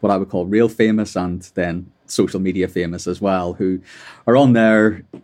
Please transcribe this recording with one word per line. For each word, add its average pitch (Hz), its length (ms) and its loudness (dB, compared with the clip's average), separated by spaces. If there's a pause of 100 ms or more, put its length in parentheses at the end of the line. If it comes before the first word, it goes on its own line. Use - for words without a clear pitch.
what 101 100 0
I 98 80 2
would 95 100 -4
call 90 160 -4
real 110 240 2
famous 107 480 0
and 90 240 -6 (140)
then 87 360 -6 (140)
social 95 340 -2
media 92 300 -2
famous 87 380 -6
as 90 160 -8
well, 92 320 -2
who 92 260 -4 (460)
are 120 100 4
on 135 160 6
there 110 500 4 (220)